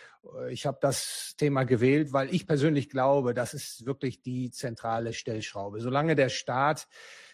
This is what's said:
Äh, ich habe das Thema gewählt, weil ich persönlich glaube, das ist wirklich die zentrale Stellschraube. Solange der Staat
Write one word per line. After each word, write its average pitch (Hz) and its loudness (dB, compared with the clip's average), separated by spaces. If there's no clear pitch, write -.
Äh, 127 -8
ich 120 -8
habe 135 -4
das - -2
Thema 139 2
gewählt, 127 4
weil 135 0
ich - 0
persönlich 147 2
glaube, 131 2
das 120 -2
ist - -12
wirklich 135 -4
die 123 -6
zentrale 113 -4
Stellschraube. 104 -6
Solange 143 2
der 135 4
Staat 131 -2